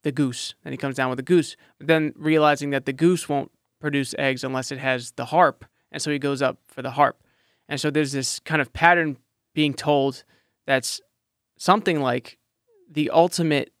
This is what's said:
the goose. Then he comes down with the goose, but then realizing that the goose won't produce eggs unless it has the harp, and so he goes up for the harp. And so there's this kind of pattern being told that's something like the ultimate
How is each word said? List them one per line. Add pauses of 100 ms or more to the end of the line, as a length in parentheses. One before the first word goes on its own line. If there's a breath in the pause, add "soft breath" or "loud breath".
the
goose.
Then
he
comes
down
with
the
goose, (220 soft breath)
but
then
realizing
that
the
goose
won't (280)
produce
eggs
unless
it
has
the
harp, (280)
and
so
he
goes
up (100)
for
the
harp. (480)
And
so
there's
this
kind
of
pattern (360)
being
told (420)
that's (560)
something
like (520)
the
ultimate